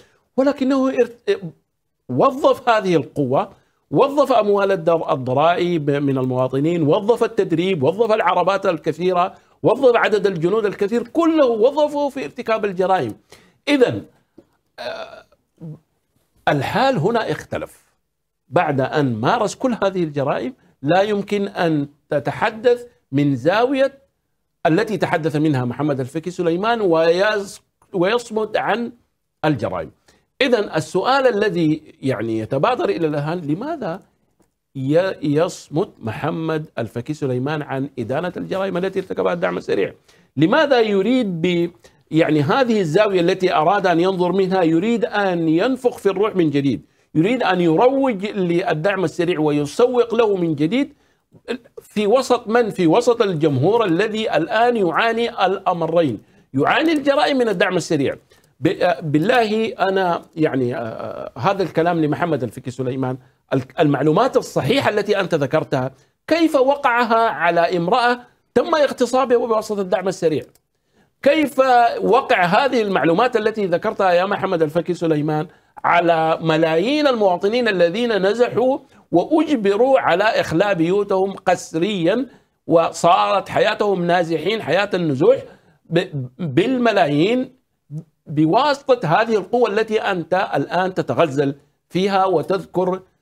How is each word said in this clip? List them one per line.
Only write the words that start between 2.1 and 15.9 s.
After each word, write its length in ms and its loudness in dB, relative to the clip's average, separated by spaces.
هذه 260 2
القوة، 560 -2
وظف 400 2
أموال 400 2
الدر-، 400 0
الضرائب 800 0
من 260 0
المواطنين، 680 0
وظف 400 2
التدريب، 600 0
وظف 280 0
العربات 540 0
الكثيرة، 680 -2
وظف 320 4
عدد 320 2
الجنود 380 -2
الكثير، 420 -2
كله 380 2
وظفه 640 0
في 160 -10
ارتكاب 400 -4
الجرائم. 500 -2
إذن، 380 2
آه، 460 -12